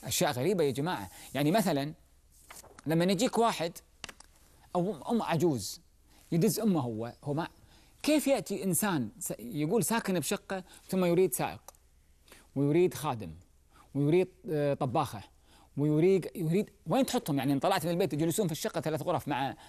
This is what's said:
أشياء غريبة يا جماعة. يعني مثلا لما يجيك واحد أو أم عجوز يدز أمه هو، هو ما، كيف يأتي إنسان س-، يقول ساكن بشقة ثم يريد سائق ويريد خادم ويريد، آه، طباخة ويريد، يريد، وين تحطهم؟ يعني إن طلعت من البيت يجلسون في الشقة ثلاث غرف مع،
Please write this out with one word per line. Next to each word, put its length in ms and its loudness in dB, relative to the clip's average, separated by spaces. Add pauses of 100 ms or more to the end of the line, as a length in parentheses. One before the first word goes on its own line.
أشياء 280 0
غريبة 320 0
يا 60 4
جماعة. 400 -4 (240)
يعني 160 2
مثلا 440 2 (920)
لما 180 4
يجيك 340 2
واحد 340 2 (1040)
أو 360 -2
أم 120 2
عجوز 580 0 (520)
يدز 280 2
أمه 200 2
هو، 320 -6 (120)
هو 100 -4
ما، 140 -4 (540)
كيف 240 2
يأتي 380 0
إنسان 540 0
س-، 200 -8
يقول 460 0
ساكن 340 0
بشقة 460 -4 (240)
ثم 160 0
يريد 300 4
سائق 260 -4 (960)
ويريد 380 2
خادم 360 -6 (640)
ويريد، 340 2 (220)
آه، 240 0
طباخة 460 -2 (560)
ويريد، 580 2
يريد، 360 -2 (160)
وين 200 2
تحطهم؟ 320 -2
يعني 140 2
إن 60 2
طلعت 280 2
من 60 0
البيت 200 0
يجلسون 340 0
في 60 -2
الشقة 280 -4
ثلاث 220 -4
غرف 260 -2
مع، 280 -2 (120)